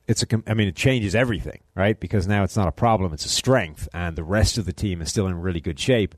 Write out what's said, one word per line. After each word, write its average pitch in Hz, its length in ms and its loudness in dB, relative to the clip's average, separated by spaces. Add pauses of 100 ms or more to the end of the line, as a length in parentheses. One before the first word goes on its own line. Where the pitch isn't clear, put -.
it's - 160 2
a - 20 0
com-, 113 220 0
I 107 80 0
mean, 107 120 2
it 87 80 -4
changes 113 380 2
everything, 117 460 0 (160)
right? 101 240 2
Because 92 280 -2
now 101 160 2
it's - 140 -2
not 98 100 2
a 80 40 0
problem, 98 420 0
it's 73 120 -8
a - 40 -6
strength, 107 640 0
and 85 220 -4
the 82 80 -6
rest 95 340 2
of 98 80 -2
the - 80 -4
team 92 300 -4
is 78 80 -6
still 101 160 0
in 87 120 -4
really 85 220 -4
good 80 180 -6
shape. 113 380 2